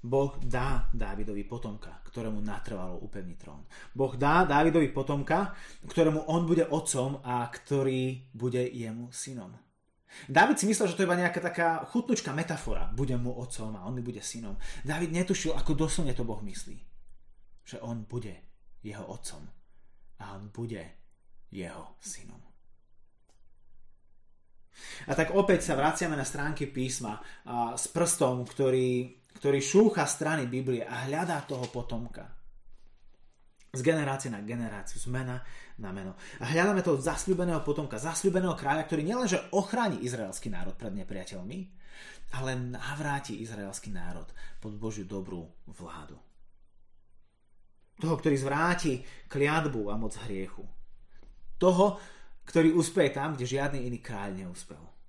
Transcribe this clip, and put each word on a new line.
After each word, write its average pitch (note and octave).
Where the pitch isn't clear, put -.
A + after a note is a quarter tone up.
Boh C3+
dá B2+
Dávidovi G#2
potomka, A2
ktorému A2
natrvalo F#2
upevní F2+
trón. C#2+
Boh C3+
dá D#3+
Dávidovi D3+
potomka, D3+
ktorému D#3
on E3+
bude E3
otcom C#3
a B2
ktorý C3
bude B2
jemu A#2+
synom. A#2+
Dávid G#3+
si G3+
myslel, G#3
že F3
to G3
je F3
iba F3
nejaká F3
taká E3+
chutnučká A#3+
metafora. C#3+
„Budem B2
mu B2
otcom A2+
a F#2
on A#2+
mi A#2+
bude G#2
synom.“ A2+
Dávid D#3
netušil, F3+
ako -
doslovne D3
to B2
Boh A2
myslí. F#2+
Že -
on A#2
bude G#2+
jeho G#2
otcom D#2
a G2+
on G#2
bude A2+
jeho F2
synom. -
A C#3+
tak D#3+
opäť F#3+
sa E3
vraciame D#3
na C#3
stránky C#3+
písma A#2+
a A#2+
s -
prstom, B2+
ktorý, B2+
ktorý C#3+
šúcha F3+
strany D3+
Biblie B2
a B2
hľadá D#3+
toho B2+
potomka. A#2+
Z B2+
generácie C#3+
na G#2
generáciu, G#2+
z A#2+
mena B2
na F#3+
meno. F#3+
A -
hľadáme F3+
toho D#3
zasľúbeného E3+
potomka, D3
zasľúbeného F3
kráľa, D3
ktorý D3+
nielenže G3+
ochráni G3
izraelský A2+
národ F2+
pred A#2+
nepriateľmi, F#3
ale C3
navráti B2+
izraelský G#2
národ E3+
pod G#2
Božiu G#2+
dobrú F#2
vládu. D2+
Toho, D#3+
ktorý C#3+
zvráti C#3+
kliatbu C#3+
a -
moc -
hriechu. F#2+
Toho, F#3
ktorý D#3+
uspeje D#3+
tam, D3
kde B2+
žiadny C3+
iný A#2
kráľ G2
neúspel. E2